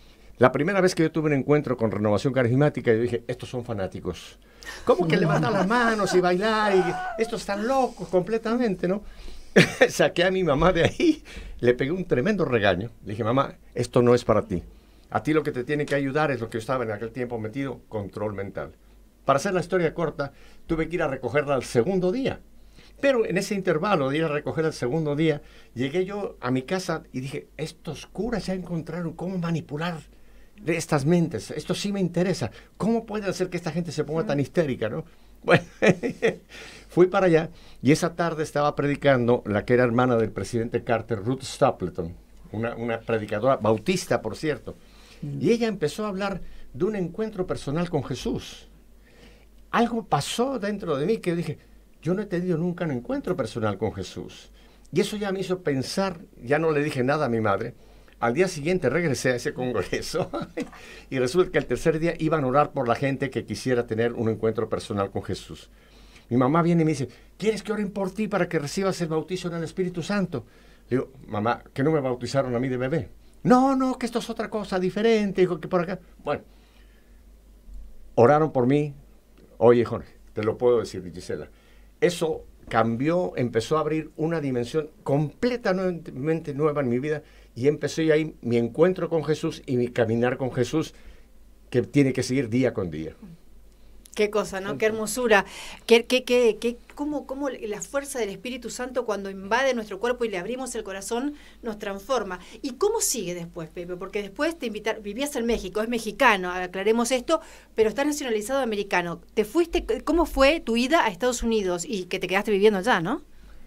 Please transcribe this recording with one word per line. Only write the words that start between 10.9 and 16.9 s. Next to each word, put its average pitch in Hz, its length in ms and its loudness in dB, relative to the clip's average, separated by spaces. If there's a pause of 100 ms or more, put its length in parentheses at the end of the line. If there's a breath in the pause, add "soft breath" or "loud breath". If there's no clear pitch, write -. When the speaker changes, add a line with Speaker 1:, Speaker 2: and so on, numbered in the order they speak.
Speaker 1:
le 120 140 6
pegué 135 180 -2
un 185 140 -4
tremendo 165 400 2
regaño. 104 440 2 (140)
Le 92 80 -10
dije, 113 100 -4
"Mamá, 127 340 0 (180)
esto 123 260 2
no 120 140 6
es 120 100 2
para 107 180 4
ti. 90 200 -4 (480 soft breath)
A 107 120 -2
ti 151 120 0
lo 156 80 4
que 147 100 -4
te 127 100 -6
tiene 147 220 -2
que 143 100 -2
ayudar 143 360 0
es 123 100 -2
lo 113 80 -6
que - 60 -12
yo 113 60 -4
estaba 127 240 -2
en 110 60 -4